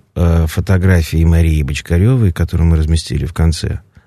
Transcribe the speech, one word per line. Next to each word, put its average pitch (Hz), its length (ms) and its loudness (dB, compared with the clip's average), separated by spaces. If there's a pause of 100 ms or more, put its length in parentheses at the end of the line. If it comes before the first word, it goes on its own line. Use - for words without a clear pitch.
(140)
э, 82 320 2
фотографии 87 760 0
Марии 82 380 2
Бочкарёвой, 90 680 0
которую 82 360 -2
мы 82 80 4
разместили 78 480 -2
в - 80 -8
конце. - 480 -2 (260)